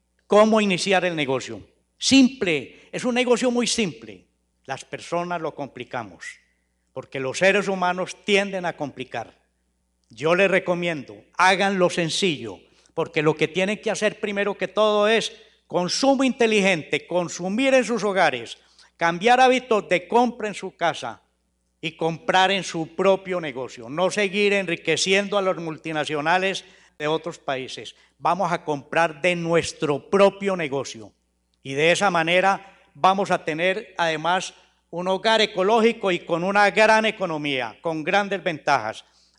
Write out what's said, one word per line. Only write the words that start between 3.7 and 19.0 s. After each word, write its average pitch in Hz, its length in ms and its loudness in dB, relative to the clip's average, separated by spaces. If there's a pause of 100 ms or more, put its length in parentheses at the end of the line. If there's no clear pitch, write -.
Las 135 180 -10
personas 175 560 -6
lo 156 140 -8
complicamos, 120 720 -12 (680)
porque 135 280 -10
los 131 180 -6
seres 190 300 2
humanos 180 580 -4
tienden 196 400 0
a 156 80 -4
complicar. 123 600 -10 (760)
Yo 139 240 0
les 185 160 4
recomiendo, 175 760 -2 (140)
háganlo 185 500 4
sencillo, 151 680 -2 (360)
porque 156 280 -2
lo 151 120 4
que 151 140 0
tienen 190 320 -2
que 214 100 -4
hacer 202 300 -2
primero 202 380 -4
que 180 100 -4
todo 208 400 2
es 220 240 0 (340)
consumo 247 580 0
inteligente, 202 840 0
consumir 190 640 -2
en 254 140 4
sus 208 180 -4
hogares, 160 540 0 (400)
cambiar 175 420 2